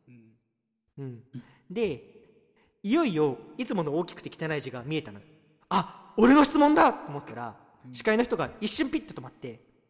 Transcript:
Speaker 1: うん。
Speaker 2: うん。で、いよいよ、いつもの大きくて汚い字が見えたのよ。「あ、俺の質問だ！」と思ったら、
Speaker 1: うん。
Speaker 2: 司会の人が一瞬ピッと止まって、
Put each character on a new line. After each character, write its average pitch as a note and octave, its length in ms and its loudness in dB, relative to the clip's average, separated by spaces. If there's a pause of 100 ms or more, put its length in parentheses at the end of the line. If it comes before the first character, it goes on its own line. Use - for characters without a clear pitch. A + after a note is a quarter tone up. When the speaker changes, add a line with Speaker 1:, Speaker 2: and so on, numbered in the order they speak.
Speaker 1:
う - 20 -20
ん。 A2+ 220 -20 (680)
Speaker 2:
う C#3 40 -12
ん。 B2 200 -12 (480)
で、 F#3 320 -4 (800)
い G3+ 100 0
よ E4 120 4
い G#3 100 0
よ、 D3+ 240 2 (180)
い B3 80 -8
つ A#3+ 100 -6
も F3+ 80 0
の D3 140 -2
大 F3 80 0
き - 100 -12
く - 80 -18
て - 80 -12
汚 D#3+ 240 -8
い D3 60 -4
字 A#2+ 100 -12
が A#2+ 120 -12
見 D3+ 140 -6
え D3+ 60 -2
た - 100 -14
の G2+ 80 -18
よ。 - 40 -20 (460)
「あ、 - 460 -2
俺 A#3+ 180 8
の D4 100 8
質 D4 140 0
問 D4 160 6
だ！」 E4 180 6
と - 160 -10
思 C#3+ 120 -10
っ - 40 -20
た - 100 -16
ら、 A#2 220 -10 (300)
Speaker 1:
う - 20 -18
ん。 B2+ 60 -18
Speaker 2:
司 A#2+ 100 -14
会 G#3+ 140 2
の B3 60 2
人 A3+ 120 -2
が C3+ 140 -4 (100)
一 G#3 80 -4
瞬 C#4 220 -2
ピ D#4+ 80 -4
ッ - 80 -8
と - 80 -18
止 - 80 -14
ま B2 80 -16
っ - 20 -20
て、 A#2 280 -14 (300)